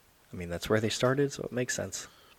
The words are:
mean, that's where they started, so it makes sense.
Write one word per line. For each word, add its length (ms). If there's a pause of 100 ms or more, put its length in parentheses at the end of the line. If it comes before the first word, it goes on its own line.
(380)
mean, 120
that's 200
where 100
they 100
started, 440
so 100
it 80
makes 240
sense. 320 (320)